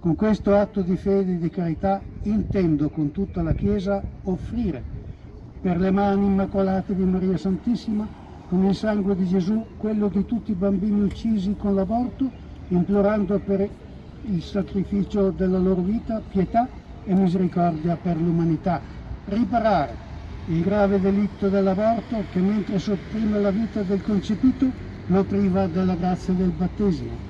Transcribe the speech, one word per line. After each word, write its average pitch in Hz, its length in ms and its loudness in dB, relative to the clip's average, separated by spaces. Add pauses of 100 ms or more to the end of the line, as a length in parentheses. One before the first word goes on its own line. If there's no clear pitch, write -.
Con 165 140 2
questo 202 400 2
atto 202 260 2
di 180 160 2
fede 196 380 2
e 175 40 -2
di 165 120 0
carità 190 500 0 (220)
intendo 180 640 2
con 151 220 -2
tutta 185 320 -4
la 156 100 2
Chiesa 196 500 0 (200)
offrire 190 600 -2 (800)
per 180 180 0
le 190 120 2
mani 202 360 2
immacolate 190 680 0
di 185 100 0
Maria 185 320 2
Santissima, 208 680 -2 (420)
con 185 160 2
il 196 100 4
sangue 202 420 0
di 185 100 0
Gesù, 190 380 0 (120)
quello 214 320 0
di 190 160 0
tutti 226 280 -4
i - 20 0
bambini 196 480 0
uccisi 202 560 0
con 202 160 0
l'aborto, 226 560 0 (380)
implorando 196 680 2
per 196 300 0 (540)
il 180 200 -2
sacrificio 196 880 0
della 185 280 0
loro 185 240 2
vita 220 440 -2
pietà 226 420 2 (360)
e 196 100 -2
misericordia 175 840 2
per 175 160 0
l'umanità. 165 640 2 (440)
Riparare 208 800 0 (420)
il 165 160 0
grave 196 380 4
delitto 196 480 2
dell'aborto 202 840 2
che, 190 80 -2
mentre 202 400 2
sopprime 214 640 0
la 202 100 4
vita 208 320 0
del 190 200 0
concepito, 220 680 2 (360)
lo 190 180 4
priva 196 420 2
della 185 300 0
grazia 180 380 -2
del 185 160 2
battesimo. 165 600 0 (200)